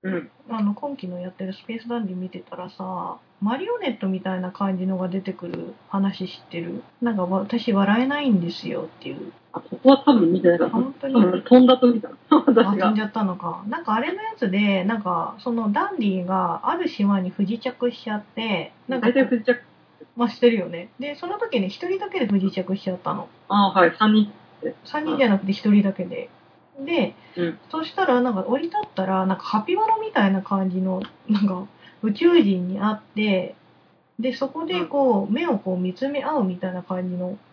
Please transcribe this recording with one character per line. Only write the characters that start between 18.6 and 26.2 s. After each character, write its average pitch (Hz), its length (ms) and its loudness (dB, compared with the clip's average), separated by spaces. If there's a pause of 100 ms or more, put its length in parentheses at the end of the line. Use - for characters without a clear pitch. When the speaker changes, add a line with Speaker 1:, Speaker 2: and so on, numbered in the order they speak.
Speaker 2:
な 254 100 -4
ん - 20 -2
か 226 80 2
Speaker 1:
大 240 40 4
体 262 120 4
不 254 140 0
時 220 60 -6
着。 247 160 2 (560)
Speaker 2:
ま 233 100 2
あ、 - 20 0
し - 120 -6
て 240 100 8
る 226 60 0
よ 180 100 -2
ね。 170 320 -10
で、 285 160 -8
そ 349 120 -12
の 403 120 -6
時 440 220 -2
に 190 80 0
一 339 180 -8
人 381 120 -2
だ 392 100 -8
け 381 120 -4
で 240 60 0
不 202 120 0
時 190 120 0
着 185 260 -4
し - 60 -12
ち 190 80 -4
ゃ 180 40 -4
っ 180 40 -10
た 156 160 -6
の。 - 140 -10 (200)
Speaker 1:
あ、 196 220 4
は 180 160 6
い。 165 120 2
三 214 140 4
人 214 200 4 (300)
で。 - 120 -6 (100)
Speaker 2:
三 302 200 -6
人 311 140 -2
じ 269 60 6
ゃ 233 40 4
な 196 100 4
く 190 80 -4
て 190 60 -2
一 - 180 -2
人 202 120 6
だ 196 100 0
け 185 120 -8
で。 - 260 -10 (540)